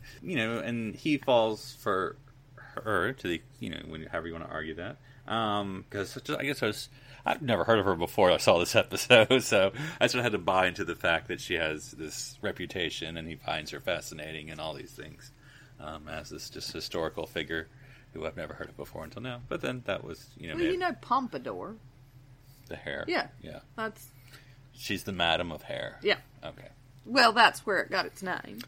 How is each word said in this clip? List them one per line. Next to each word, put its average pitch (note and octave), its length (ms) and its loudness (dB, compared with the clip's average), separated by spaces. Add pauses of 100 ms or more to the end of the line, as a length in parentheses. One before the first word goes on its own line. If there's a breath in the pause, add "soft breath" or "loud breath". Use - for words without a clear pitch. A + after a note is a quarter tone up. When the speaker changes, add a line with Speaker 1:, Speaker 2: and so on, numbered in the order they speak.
(220 loud breath)
Speaker 1:
You - 140 -4
know, A2+ 220 0
and A2+ 380 -4
he D3+ 200 0
falls A2+ 640 2
for F#2+ 360 0 (400)
her G#2+ 560 -2
to A#2+ 160 -6
the, E2 140 0 (180)
you G#2+ 100 -6
know, D#2 160 -8
when, D#2+ 200 -10
however E2 200 -4
you E2 60 -6
wanna E2 180 -8
argue D#2 240 -6
that. F#2+ 220 -10 (320 loud breath)
Um, G#2 640 -2
'cause G2+ 240 -4 (100)
just, - 140 -4
I - 60 -2
guess C#3 180 -2
I A#2 40 2
was, - 220 -2 (360 loud breath)
I've - 180 2
never A2 220 4
heard A2+ 140 8
of F#2 60 4
her F#2+ 100 4
before F2+ 380 6
I D#2 60 6
saw F2+ 200 8
this F2 180 2
<laughs> - 0 -
episode, A2+ 680 8
so G2 300 4 (280 loud breath)
I B2 80 6
sort B2 120 0
of A#2+ 40 2
had A2+ 80 2
to G2+ 60 2
buy F#2 280 4
into F2+ 180 0
the E2 120 -4
fact E2 320 2
that F2+ 120 -4
she - 140 -4
has D#2 380 -2
this D#2 500 -10
reputation E2+ 760 -4
and D#2+ 120 -8
he D#2 80 -8
finds D#2 340 -6
her D2 100 -10
fascinating D#2 680 -6
and D2+ 100 -12
all D#2 140 -6
these - 180 -14
things, - 380 -16 (480 loud breath)
um, D#2 300 -12
as D#2 220 -10
this D2+ 200 -12
just - 220 -10
historical D#2+ 540 -4
figure E2 420 -4 (440 loud breath)
who D#2+ 140 -6
I've D#2 100 -8
never D#2 180 -8
heard D#2 140 -10
of D2+ 80 -20
before D#2+ 280 -10
until A2 180 -14
now. B2 260 -10
But E3+ 120 -4
then B2+ 260 -4
that G2 160 -2
was, - 240 -12 (100)
you - 120 -12
know, D#2+ 80 -6
Speaker 2:
Well, E4+ 80 0
you E4 80 2
Speaker 1:
made F4+ 80 -2
Speaker 2:
know F4 200 0
Pompadour. A3 760 -4 (920)
Speaker 1:
The D#2 80 -10
hair? C#2+ 300 -6
Speaker 2:
Yeah. E4 220 -2 (120)
Speaker 1:
Yeah. - 200 -14 (160)
Speaker 2:
That's A3 320 -8 (680 loud breath)
Speaker 1:
She's - 300 -4
the G2+ 80 -6
Madam E2+ 400 2
of - 100 -10
Hair. - 400 -8
Speaker 2:
Yeah. G3 140 2 (280)
Speaker 1:
Okay. - 240 -12 (360)
Speaker 2:
Well, A#3 280 6
that's A3 340 6
where F#3 140 2
it - 100 -2
got F3+ 160 0
its - 160 -14
name. F#3 460 -6